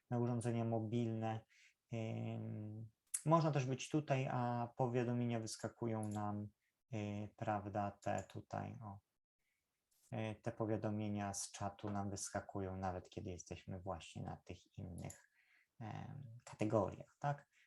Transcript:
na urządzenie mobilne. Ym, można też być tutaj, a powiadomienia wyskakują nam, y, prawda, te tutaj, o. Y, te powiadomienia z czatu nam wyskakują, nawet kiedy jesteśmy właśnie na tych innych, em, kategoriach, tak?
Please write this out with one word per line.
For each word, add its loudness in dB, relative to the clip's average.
na 2
urządzenie 2
mobilne. 2
Ym, -4
można 8
też 4
być -2
tutaj, 4
a 2
powiadomienia 4
wyskakują -2
nam, -2
y, -2
prawda, 0
te -2
tutaj, -6
o. -10
Y, -2
te -4
powiadomienia 0
z -6
czatu -4
nam 0
wyskakują, -4
nawet -2
kiedy -6
jesteśmy -8
właśnie -8
na -6
tych -14
innych, -10
em, -8
kategoriach, 2
tak? -2